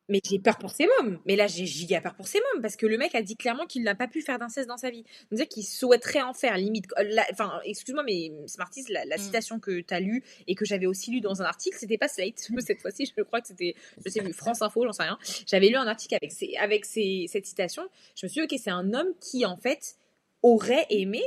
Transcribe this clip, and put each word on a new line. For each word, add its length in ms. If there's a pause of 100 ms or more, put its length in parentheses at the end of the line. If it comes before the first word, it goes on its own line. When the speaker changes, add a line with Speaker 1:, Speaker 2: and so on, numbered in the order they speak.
Speaker 1:
mais 100 (100)
j'ai 100
peur 180
pour 120
ces 160 (140)
mômes. 260
Mais 120
là, 100
j'ai 180
giga 360
peur 140
pour 120
ces 120 (140)
mômes, 80
parce 140
que 100
le 120
mec 180
a 60
dit 160
clairement 280
qu'il 180
n'a 120
pas 140
pu 120
faire 180
d'inceste 280
dans 80
sa 140
vie. 160 (240)
C'est-à-dire 180
qu'il 160
souhaiterait 580
en 120
faire, 240
limite, 280 (140)
euh, 40
la, 280
enfin, 320
excuse-moi, 400
mais 300 (140)
Smarties, 420
la, 160
la 100
Speaker 2:
Mm. 40
Speaker 1:
citation 420
que 180
t'as 220
lue 200 (260)
et 80
que 100
j'avais 200
aussi 260
lue 100
dans 200
un 40
article, 340
c'était 180
pas 120
Slate, 280 (100)
<laughs> 120
cette 220
fois-ci, 240 (100)
je 80
crois 160
que 80
c'était, 260 (320)
je 40
sais 120
plus, 120
France 280
Info, 240
j'en 60
sais 120
rien. 140 (300)
J'avais 220
lu 80
un 100
article 280
avec 180
ces, 240
avec 260
ces, 460
cette 160
citation. 380 (320)
Je 100
me 40
suis 120
dit, 120
OK, 80
c'est 100
un 220
homme 280
qui, 240
en 100
fait, 400 (520)
aurait 440
aimé, 360